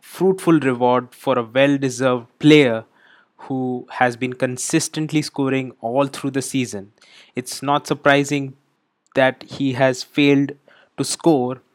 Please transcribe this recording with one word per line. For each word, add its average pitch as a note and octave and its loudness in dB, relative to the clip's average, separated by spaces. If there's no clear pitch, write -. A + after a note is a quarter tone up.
fruitful F3 0
reward B2 0
for B2+ -2
a A#2+ -2
well-deserved B2+ 0
player C#3 6
who B2+ -6
has B2 0
been B2+ -6
consistently D3+ -2
scoring C3+ -4
all B2+ -2
through C#3 -8
the C3+ -4
season. G#2 -6
It's - -10
not C#3+ 0
surprising C#3 0
that C3 2
he C#3 -4
has B2+ 0
failed C#3+ 2
to C#3 -2
score B2+ -2